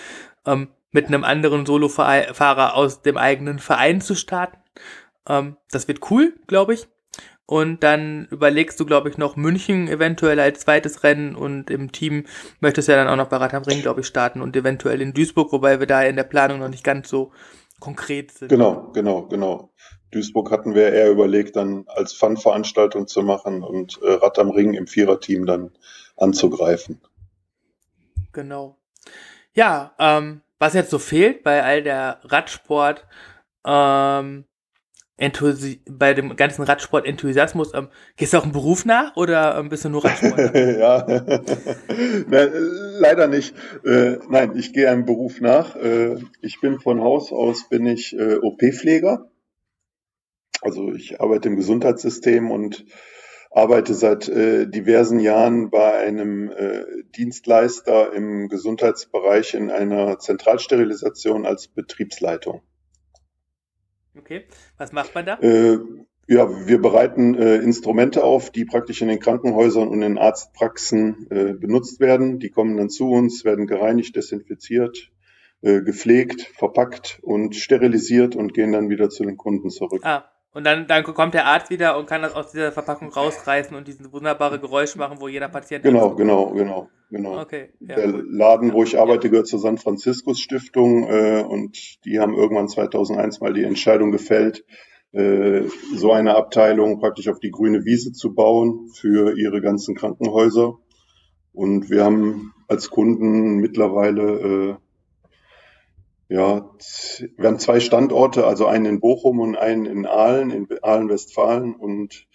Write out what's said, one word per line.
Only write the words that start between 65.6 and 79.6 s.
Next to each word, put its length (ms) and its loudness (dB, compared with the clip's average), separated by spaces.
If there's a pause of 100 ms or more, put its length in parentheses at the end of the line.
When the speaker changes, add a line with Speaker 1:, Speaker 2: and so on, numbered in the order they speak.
Speaker 2:
ja, 400 2
wir 140 6
bereiten, 520 4
äh, 220 4
Instrumente 680 2
auf, 280 2
die 140 -6
praktisch 360 -4
in 60 -2
den 120 -2
Krankenhäusern 680 2
und 160 -2
in 140 0
Arztpraxen, 1120 -4
äh, 220 -2
benutzt 480 -2
werden. 360 2
Die 120 -10
kommen 280 -2
dann 120 -2
zu 200 -4
uns, 360 0
werden 220 -2
gereinigt, 480 -2
desinfiziert, 960 -6 (500)
äh, 200 4
gepflegt, 600 0
verpackt 840 -4
und 320 -4
sterilisiert 800 2
und 180 -6
gehen 200 0
dann 160 0
wieder 200 0
zu 140 -8
den 140 -6
Kunden 320 -4